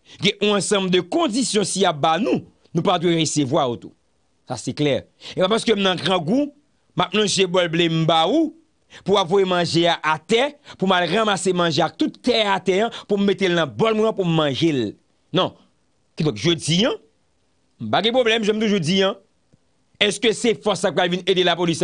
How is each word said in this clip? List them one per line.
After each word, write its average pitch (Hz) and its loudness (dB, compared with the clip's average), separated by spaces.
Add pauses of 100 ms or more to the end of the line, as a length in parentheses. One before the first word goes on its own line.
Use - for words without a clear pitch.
(220)
gen 196 0
yon 208 0
ansanm 190 0
de 185 4
kondisyon; 214 -2
si 190 -2
y'ap 165 -2
ba 160 2
nou, 277 -2 (300)
nou 165 -2
pa 185 2
dwe 170 2
resevwa 147 0
yo 113 -6
tou. - -20 (540)
Sa 123 -8
se 123 -8
klè, 139 0 (320)
e 151 -2
pa 185 2
paske 226 0
m 202 0
nan 180 0
grangou, 185 0 (460)
m - 0
ap - -4
lonje 196 2
bòl 175 0
ble 170 2
m 160 0
ba 165 2
ou 302 0 (520)
pou 190 2
w 196 4
ap 165 -4
voye 196 2
manje 175 0
a 160 0 (180)
atè 233 0 (240)
pou 190 -2
m 185 4
al 175 0
ranmase 190 0
manje 170 0
a 156 2
ak - -14
tout - -4
tè 226 2
atè 190 0
an 220 -10 (120)
pou 208 0
m 202 2
mete 185 0
l 175 2
nan 156 0
bòl 214 0
mwen 220 2
an 220 -8
pou 185 -2
m 165 0
manje 151 0
l, 120 0 (500)
non! 165 -2 (640)
Ki 160 -2
donk, 107 -4
jodi 170 0
an, 415 -2 (800)
m 117 -10
pa 160 0
gen 226 0
pwoblèm? 226 2
Janm, 208 0
toujou 208 0
di 185 0
an: 202 -2 (880)
eske 208 0
se 233 0
fòs 196 -2
la 196 0
k 147 -6
pral 180 0
vin 185 -4
ede 185 0
lapolis 170 0